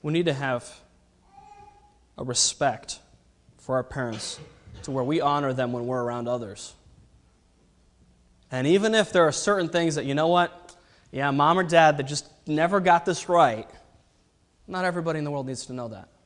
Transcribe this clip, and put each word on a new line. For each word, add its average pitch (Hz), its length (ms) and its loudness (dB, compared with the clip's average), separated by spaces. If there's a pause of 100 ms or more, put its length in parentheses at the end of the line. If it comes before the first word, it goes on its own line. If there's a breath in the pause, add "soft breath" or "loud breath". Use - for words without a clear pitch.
We 151 100 -6
need 170 140 0
to 160 80 0
have 135 360 -4 (1500)
a - 80 -10
respect - 760 -2 (580)
for - 180 -6
our 127 80 0
parents 120 540 -8 (440)
to - 100 -10
where 131 120 -2
we 151 180 0
honor 143 320 0
them 123 180 -2
when 120 160 -6
we're 127 160 -2
around 120 240 -4
others. 117 460 -8 (1800)
And 127 160 -2
even 202 280 4
if 214 180 2
there 180 100 6
are 156 80 4
certain 190 380 0
things 170 260 0
that, 143 80 -4
you 135 100 -4
know 151 140 0
what, 175 480 0 (360 soft breath)
yeah, 139 200 -2
mom 147 260 4
or 185 60 2
dad, 160 340 6
that 143 60 -2
just 143 240 -8 (180)
never 170 360 0
got 175 240 4
this - 240 -4
right, 139 400 2 (1000)
not 185 160 -4
everybody 165 360 -2
in 151 40 -4
the 147 80 -4
world 139 160 -4
needs 131 200 -10
to 127 60 -12
know 123 140 -8
that. 98 220 -16 (160)